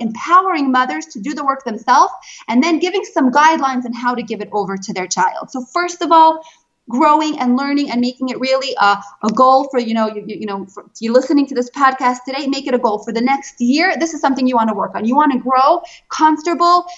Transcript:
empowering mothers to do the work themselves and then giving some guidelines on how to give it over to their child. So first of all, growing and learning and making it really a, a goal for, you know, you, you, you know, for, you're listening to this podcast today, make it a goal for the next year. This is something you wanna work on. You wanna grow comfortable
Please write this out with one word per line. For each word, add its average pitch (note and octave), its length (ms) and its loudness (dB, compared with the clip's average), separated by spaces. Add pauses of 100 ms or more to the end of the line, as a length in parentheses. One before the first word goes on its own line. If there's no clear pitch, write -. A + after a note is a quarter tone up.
empowering D#4 720 0
mothers C4 360 0
to - 120 -16
do A3+ 140 -8
the D4 100 -8
work C4+ 220 -4
themselves B3 480 2 (340)
and A#3 160 4
then E4 160 2
giving F#4 280 -2
some C4+ 260 0
guidelines C#4 540 2
on A#3 80 -8
how B3 200 -4
to A#3+ 80 -6
give G#3+ 200 -8
it G#3 100 -14
over G3 240 -2
to F#3+ 160 -8
their F#3 140 -6
child. - 440 -2
So B3+ 140 -10
first F4 380 -4
of E4 100 0
all, D#4+ 320 6 (460)
growing D4+ 480 2
and B3 180 0
learning C#4 340 -2
and A#3+ 120 -2
making B3+ 260 -4
it B3 100 -6
really C4 400 -2
a, G3+ 200 2 (240)
a G#3+ 100 -2
goal C4 380 4
for, B3+ 80 -2
you A3+ 160 -2
know, A3 140 0
you, G#3 180 -10
you, G#3+ 140 -10
you G#3+ 60 -8
know, G3 200 -8
for, - 180 -20 (140)
you're A3+ 160 -2
listening C#4 320 4
to C4 80 -8
this B3 160 -4
podcast C4 560 0
today, C4+ 220 -6
make C4+ 180 -6
it C4+ 80 -2
a B3 40 2
goal G#3+ 200 0
for A3 160 -10
the A3+ 60 -2
next C#4 400 -2
year. D4+ 380 2
This E4 140 -2
is D4+ 80 -10
something C4+ 260 0
you B3+ 100 0
wanna A3 180 0
work F#3+ 200 -6
on. G#3 120 -4
You B3 100 0
wanna C#4+ 220 2
grow C4 420 2 (300)
comfortable E4+ 760 2 (140)